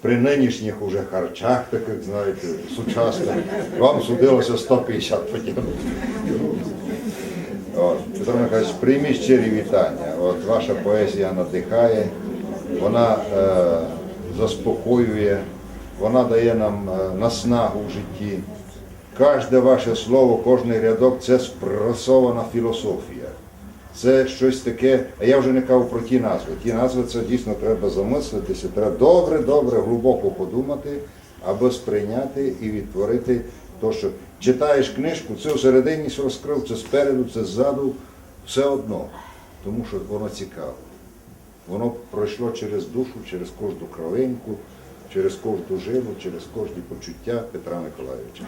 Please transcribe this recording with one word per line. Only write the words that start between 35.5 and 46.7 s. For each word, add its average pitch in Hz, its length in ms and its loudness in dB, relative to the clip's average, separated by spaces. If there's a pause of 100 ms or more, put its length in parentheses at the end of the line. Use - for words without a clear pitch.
всередині 131 560 4 (140)
розкрив, 135 440 -4
це 117 80 -4
спереду, 131 580 0
це 113 100 -4
ззаду, 127 500 -2 (540)
все 131 160 0
одно. 110 420 -2 (580)
Тому 110 240 -6
що 101 100 -8 (120)
воно 104 200 -6
цікаве. 82 440 -12 (920)
Воно 110 240 -4 (200)
пройшло 104 400 -4
через 101 360 -6
душу, 127 260 -4 (160)
через 90 200 -10 (100)
кожну 85 360 -8
кровинку, 113 560 -4 (600)
через 95 220 0
кожну 95 500 -4
жилу, 113 380 -4
через 85 200 -10 (100)
кожні 95 360 -8